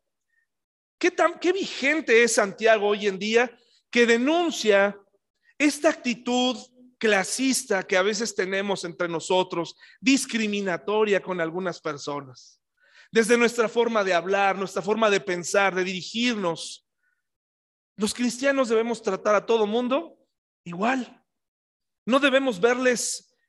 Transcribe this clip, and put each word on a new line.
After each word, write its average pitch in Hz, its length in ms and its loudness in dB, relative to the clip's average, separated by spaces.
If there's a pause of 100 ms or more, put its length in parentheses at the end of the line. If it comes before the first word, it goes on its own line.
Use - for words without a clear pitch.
(1000)
qué 349 100 0
tan, 339 300 0
qué 339 120 2
vigente 285 720 2
es 233 100 2
Santiago 214 560 2
hoy 208 180 -2
en 190 100 -2
día 226 340 0 (380)
que 240 160 4
denuncia 233 920 2 (640)
esta 294 280 2
actitud 247 680 -2 (400)
clasista 208 840 0
que 190 120 -2
a 185 60 4
veces 214 320 -2
tenemos 196 500 -4
entre 175 240 -6
nosotros, 170 680 -2 (240)
discriminatoria 202 1200 0
con 185 180 -6
algunas 170 400 -4
personas, 143 800 -10 (520)
desde 226 260 4
nuestra 233 320 0
forma 233 340 0
de 185 120 2
hablar, 190 420 0
nuestra 190 240 -6
forma 214 300 2
de 196 80 2
pensar, 190 560 0
de 185 80 0
dirigirnos, 190 1040 -4 (1080)
los 208 200 -2
cristianos 254 540 0
debemos 233 340 0
tratar 208 320 0
a 196 100 0
todo 220 220 2
mundo 247 500 -4 (460)
igual. 220 600 -6 (840)
No 254 120 2
debemos 262 400 2
verles, 247 760 0 (140)